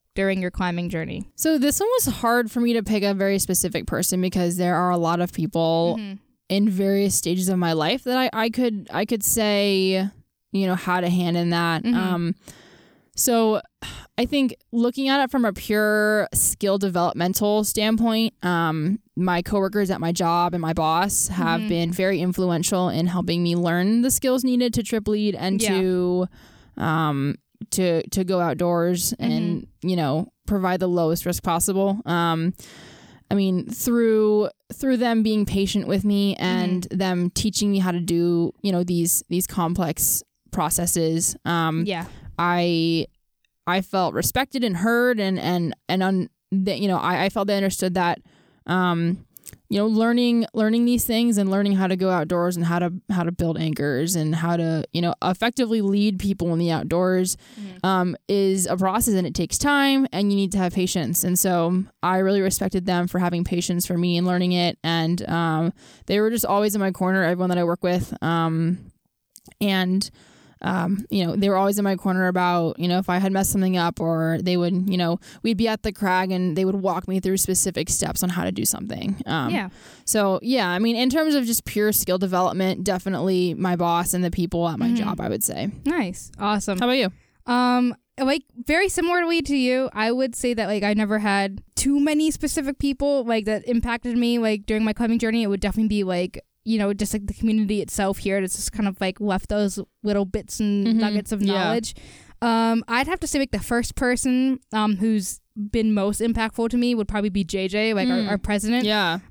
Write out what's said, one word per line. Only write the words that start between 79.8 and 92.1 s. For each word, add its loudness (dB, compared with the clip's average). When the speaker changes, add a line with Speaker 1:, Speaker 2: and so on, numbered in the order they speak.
Speaker 2:
so, 2
yeah, 0
I 0
mean, 2
in 2
terms 2
of 2
just -2
pure 0
skill 0
development, 0
definitely 0
my -2
boss 0
and 0
the -2
people -2
at -6
my 0
Speaker 1:
Mm-hmm. 2
Speaker 2:
job, -4
I -4
would -4
say. -4
Speaker 1:
Nice. -4
Awesome. -2
Speaker 2:
How 0
about 2
you? 0
Speaker 1:
Um, 0
like, 0
very 2
similarly 0
to -2
you, 0
I 0
would -2
say -2
that, -4
like, -2
I 2
never 0
had 0
too 2
many 2